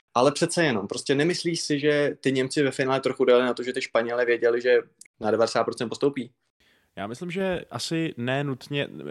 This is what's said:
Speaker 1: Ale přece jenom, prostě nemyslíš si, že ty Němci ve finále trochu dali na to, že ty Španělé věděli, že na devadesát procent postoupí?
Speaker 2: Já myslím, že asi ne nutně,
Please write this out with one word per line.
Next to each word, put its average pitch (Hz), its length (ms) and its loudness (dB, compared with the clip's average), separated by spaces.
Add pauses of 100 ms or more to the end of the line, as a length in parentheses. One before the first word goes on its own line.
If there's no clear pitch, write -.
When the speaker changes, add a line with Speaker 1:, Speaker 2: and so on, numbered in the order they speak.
(140)
Speaker 1:
Ale 123 180 4
přece 165 320 0
jenom, 107 240 0
prostě 135 280 -2
nemyslíš 165 460 0
si, 147 180 -2
že 147 420 0
ty 135 100 2
Němci 131 320 0
ve 131 80 2
finále 135 300 0
trochu 127 240 0
dali 123 180 6
na 123 100 0
to, 127 100 -6
že 120 100 -4
ty 135 80 -4
Španělé 120 440 0
věděli, 117 360 2
že 123 160 4 (420)
na 107 120 0
devadesát 113 320 2
procent 117 260 -4
postoupí? 139 420 -2 (640)
Speaker 2:
Já 98 120 -8
myslím, 170 240 -10
že 185 400 -4
asi 165 460 -4
ne 127 260 -2
nutně, 143 440 -4 (240)